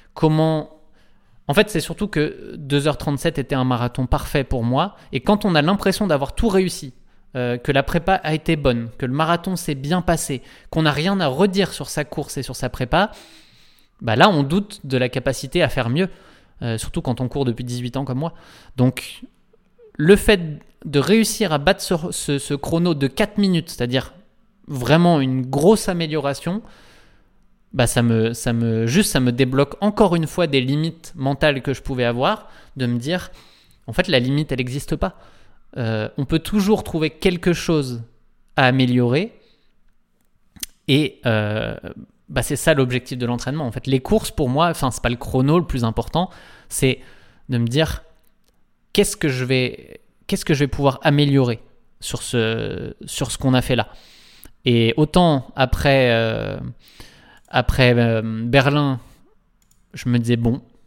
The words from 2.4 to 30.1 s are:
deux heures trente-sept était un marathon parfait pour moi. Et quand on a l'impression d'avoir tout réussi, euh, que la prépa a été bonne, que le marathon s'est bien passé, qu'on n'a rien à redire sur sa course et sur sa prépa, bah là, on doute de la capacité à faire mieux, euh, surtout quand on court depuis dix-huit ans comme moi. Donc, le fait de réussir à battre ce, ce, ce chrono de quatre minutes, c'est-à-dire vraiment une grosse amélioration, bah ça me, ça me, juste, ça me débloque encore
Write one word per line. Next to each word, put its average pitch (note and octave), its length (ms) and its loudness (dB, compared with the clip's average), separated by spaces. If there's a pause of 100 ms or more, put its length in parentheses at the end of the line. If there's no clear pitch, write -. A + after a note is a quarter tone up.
deux C#3+ 300 0
heures C#3+ 120 0
trente-sept D#3 400 -2
était C#3 180 -4
un B2+ 80 2
marathon B2 420 -2
parfait C#3+ 380 -2
pour B2 180 -4
moi. C#3 320 0 (160)
Et - 100 -4
quand G#3 240 2
on F3+ 120 2
a D3 60 4
l'impression G3 440 0
d'avoir C#3+ 300 0
tout A3+ 120 2
réussi, F#3 440 0 (420)
euh, B2 220 -2
que C3+ 160 -2
la C#3 100 4
prépa F3 320 0
a D#3 200 -2
été D#3+ 200 -2
bonne, A#2+ 440 0
que B2+ 80 -4
le B2 60 -4
marathon E3+ 440 0
s'est D#3 180 -6
bien D3 280 -2
passé, D#3+ 400 -2 (260)
qu'on D#3+ 140 0
n'a D3+ 100 4
rien F3+ 260 0
à E3 80 0
redire F3+ 460 0
sur - 160 -10
sa D3+ 160 -4
course - 320 -8
et C3+ 80 -6
sur B2+ 100 -10
sa B2+ 140 -6
prépa, D#3+ 420 0 (880)
bah A2 140 -2
là, E3 140 6
on D3+ 160 2
doute F#3 400 -2
de C3 120 -4
la B2 120 0
capacité C3+ 540 -2
à C3+ 60 4
faire A#2 220 -2
mieux, F3 180 0 (540)
euh, A2+ 160 -4
surtout - 240 -8
quand B2 180 -4
on B2+ 60 -2
court C#3 180 -4
depuis B2 200 -2
dix-huit B2 320 -8
ans C#3 80 -4
comme B2+ 140 -6
moi. D#3+ 160 -6 (420)
Donc, - 460 0 (720)
le E3 180 6
fait G3+ 260 4 (440)
de D3 160 0
réussir G3+ 520 2
à D3 60 0
battre F#3 240 0
ce, - 120 -2 (180)
ce, C#3+ 260 -2
ce C#3+ 160 -6
chrono E3+ 400 0
de C#3 140 0
quatre G3 300 -2
minutes, F#3 320 0
c'est-à-dire B2 440 -4 (540)
vraiment D3 520 4
une C3 240 -2
grosse F3 440 2
amélioration, D#3+ 720 -4 (1120)
bah A#2+ 140 2
ça A#2+ 160 2
me, A2+ 300 2
ça A#2+ 200 -4
me, A2+ 340 0
juste, E3+ 260 2
ça C#3 80 2
me B2 100 4
débloque C3 500 0
encore G3+ 360 4